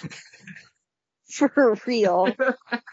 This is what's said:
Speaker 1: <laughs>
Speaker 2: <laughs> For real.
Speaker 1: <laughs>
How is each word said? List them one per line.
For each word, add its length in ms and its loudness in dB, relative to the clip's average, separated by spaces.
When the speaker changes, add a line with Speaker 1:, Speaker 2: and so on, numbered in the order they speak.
Speaker 1:
<laughs> 60 -14
Speaker 2:
<laughs> 40 -20
For 440 2
real. 520 0
Speaker 1:
<laughs> 60 -4